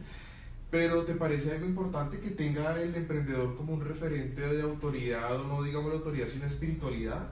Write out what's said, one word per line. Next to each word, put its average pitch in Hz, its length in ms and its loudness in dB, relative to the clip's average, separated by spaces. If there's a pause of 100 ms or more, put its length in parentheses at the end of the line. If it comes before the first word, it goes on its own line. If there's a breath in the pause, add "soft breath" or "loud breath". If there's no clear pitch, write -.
(680 loud breath)
Pero 170 360 4
¿te 170 100 0
parece 151 380 2
algo 160 140 -2
importante 180 520 0
que 208 120 -4
tenga 151 520 2
el 170 140 0
emprendedor 139 600 0
como 156 160 -4
un 156 120 0
referente 143 580 -2
de 147 200 2
autoridad, 123 760 0
o 139 60 -2
no 143 160 0
digamos 147 300 0
la 156 60 0
autoridad, 143 280 0
sino 135 180 -4
espiritualidad? 139 880 0